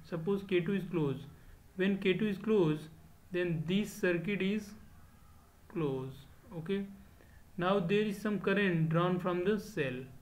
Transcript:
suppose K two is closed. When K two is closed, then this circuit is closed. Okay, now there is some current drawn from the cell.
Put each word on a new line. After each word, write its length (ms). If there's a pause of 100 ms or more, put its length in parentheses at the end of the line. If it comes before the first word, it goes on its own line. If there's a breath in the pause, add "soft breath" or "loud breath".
suppose 440
K 140
two 120
is 180
closed. 340 (520 loud breath)
When 200
K 160
two 140
is 100
closed, 460 (480)
then 360
this 240
circuit 500
is 280 (1040)
closed. 440 (420)
Okay, 260 (720 loud breath)
now 220
there 240
is 180
some 180
current 500
drawn 300
from 260
the 140
cell. 360 (260)